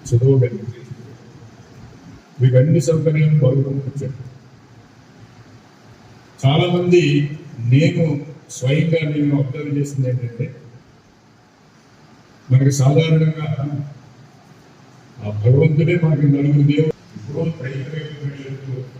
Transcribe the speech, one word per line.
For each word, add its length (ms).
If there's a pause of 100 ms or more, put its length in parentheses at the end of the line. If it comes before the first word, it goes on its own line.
చదవగలిగితే 720 (1600)
మీకు 160
అన్ని 320
సౌకర్యాలు 560
బాగుంటుంది. 640 (2500)
చాలా 200 (100)
మంది 280 (720)
నేను 300 (520)
స్వయంగా 440 (100)
నేను 300
అబ్జర్వ్ 380
చేసింది 300
ఏంటంటే, 380 (2000)
మనకి 200 (100)
సాధారణంగా 680 (1800)
ఆ 40
భగవంతుడే 640 (100)
మనకి 300
నలుగురు 360
దేవుడు. 240 (220)
ఇప్పుడు 400
త్రైలోక్య 540
ఉపనిషత్తు 600 (280)